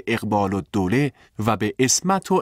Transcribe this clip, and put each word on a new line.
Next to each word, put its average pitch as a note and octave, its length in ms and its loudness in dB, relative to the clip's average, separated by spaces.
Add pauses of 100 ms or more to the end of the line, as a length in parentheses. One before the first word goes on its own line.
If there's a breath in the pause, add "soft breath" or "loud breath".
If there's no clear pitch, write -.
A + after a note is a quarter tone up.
اقبال G#2 460 0
الدوله G2+ 580 0 (340 soft breath)
و A2 120 0
به G#2 220 -2
عصمت F#3 520 0
و F#3 100 2